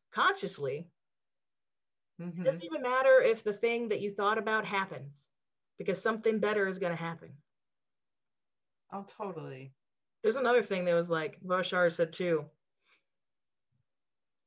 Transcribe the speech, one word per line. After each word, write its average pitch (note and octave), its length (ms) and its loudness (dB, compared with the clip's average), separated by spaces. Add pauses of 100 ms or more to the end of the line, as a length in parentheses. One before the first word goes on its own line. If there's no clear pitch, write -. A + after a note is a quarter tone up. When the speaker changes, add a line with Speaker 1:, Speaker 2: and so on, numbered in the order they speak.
(120)
Speaker 1:
consciously, F3 760 -2 (1300)
Speaker 2:
Mm-hmm. F3 200 -10
Speaker 1:
it - 20 -4
doesn't - 200 0
even D#4+ 200 -6
matter C4 380 6
if A3 220 2
the G#3 100 -2
thing A#3 360 0
that G3+ 120 -2
you G3+ 120 -4
thought G#3 240 0
about A3 280 0
happens, E3+ 640 -6 (500)
because F3+ 220 -2
something A3 380 0
better G#3 280 2
is F#3 100 -4
gonna F3 180 -2
happen. E3 400 -10 (1600)
Speaker 2:
Oh, G3 120 -10
totally. C#3+ 680 -12 (480)
Speaker 1:
There's A3 140 2
another B3 260 4
thing F#3+ 240 -2
that F3 100 2
was, E3+ 140 0
like, D#3 320 -4
Bashar F3+ 500 2
said E3 220 -2
too, D#3+ 340 -2 (2000)